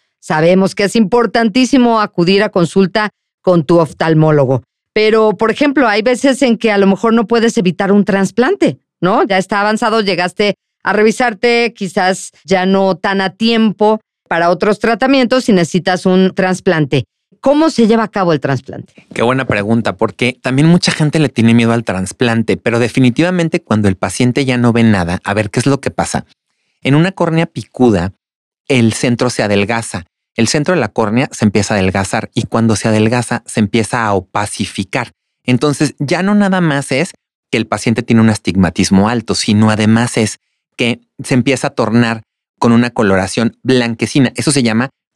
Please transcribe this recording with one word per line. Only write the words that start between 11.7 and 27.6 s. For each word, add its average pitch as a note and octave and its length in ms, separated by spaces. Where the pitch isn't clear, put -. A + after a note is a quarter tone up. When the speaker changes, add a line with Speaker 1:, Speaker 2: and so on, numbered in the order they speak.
Speaker 1:
quizás F#3 580
ya F#3 220
no F#3+ 300
tan G3 260
a F#3+ 100
tiempo A3 680
para E3+ 220
otros G3 300
tratamientos B3+ 720
y A3 40
necesitas F3+ 520
un F#3 280
trasplante. E3 720
¿Cómo D4 280
se A#3 180
lleva A3+ 160
a G#3 60
cabo F3+ 240
el C#3 80
trasplante? - 720
Speaker 2:
Qué - 80
buena B2+ 240
pregunta, G#2 500
porque - 460
también C3 260
mucha F3 240
gente D#3 280
le C#3+ 100
tiene A#2 240
miedo A#2 180
al A#2 140
trasplante, A2 720
pero A#2 220
definitivamente D#3 840
cuando G#2+ 260
el F#2 80
paciente B2 480
ya B2+ 140
no A#2+ 160
ve A#2 100
nada, F#2 400
a G2+ 100
ver G#2 160
qué A#2+ 120
es - 40
lo C#3 140
que - 120
pasa. - 340
En C3 140
una E3+ 180
córnea E3 320
picuda, G#2 640